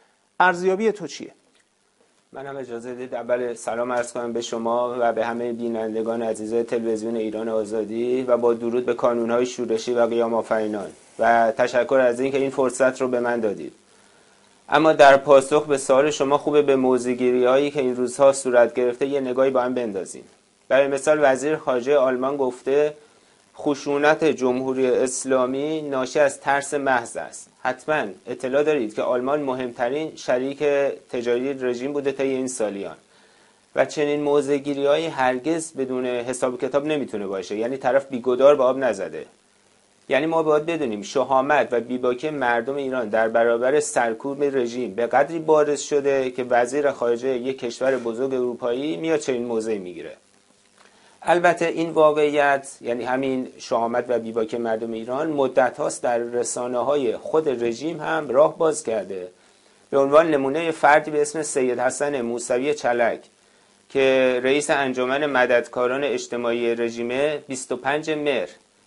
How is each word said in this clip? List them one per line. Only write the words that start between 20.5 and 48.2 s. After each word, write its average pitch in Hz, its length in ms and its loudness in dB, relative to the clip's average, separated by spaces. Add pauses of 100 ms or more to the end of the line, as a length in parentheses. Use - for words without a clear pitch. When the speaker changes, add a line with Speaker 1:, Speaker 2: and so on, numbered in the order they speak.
Speaker 2:
برای 135 180 4
مثال 147 340 0
وزیر 139 360 2
خارجهٔ 135 400 0
آلمان 131 400 0
گفته 139 560 0 (640)
خشونت 147 640 0
جمهوری 127 640 0
اسلامی 131 920 0
ناشی 135 380 -2
از 139 200 2
ترس 139 340 -2
محض 135 440 0
است. - 320 -14 (140)
حتماً 131 420 -2 (220)
اطلاع 127 360 -2
دارید 143 300 0
که 143 80 -6
آلمان 127 400 -2
مهمترین 131 720 -4
شریک 135 480 -2 (480)
تجاری 123 420 -2
رژیم 127 400 -4
بوده 139 180 -2
طی 135 120 -4
این 131 240 -2
سالیان 98 480 -6 (800)
و 135 100 4
چنین 147 360 -2
موضع‌گیری‌هایی 143 840 0
هرگز 139 680 -2
بدون 127 320 -4
حساب 127 480 -2
و 127 40 -8
کتاب 139 280 -2
نمی‌تونه 123 420 -4
باشه، 95 280 -6
یعنی 120 220 -4
طرف 135 280 0
بیگدار 127 500 4
به 135 80 2
آب 131 140 2
نزده. 95 480 -4 (840)
یعنی 139 160 2
ما 165 180 0
باید 151 220 2
بدونیم 143 360 -4
شهامت 131 720 0
و 120 80 2
بیباکی 123 500 -4
مردم 123 460 -2
ایران 127 340 -4
در 113 180 2
برابر 117 520 2
سرکوب 139 640 -2
رژیم 123 500 -2
به 117 140 -2
قدری 147 320 0
بارز 151 400 2
شده 139 520 0
که 127 120 -4
وزیر 123 480 0
خارجهٔ 120 460 -2
یک 131 220 -6
کشور 127 380 -2
بزرگ 120 360 -4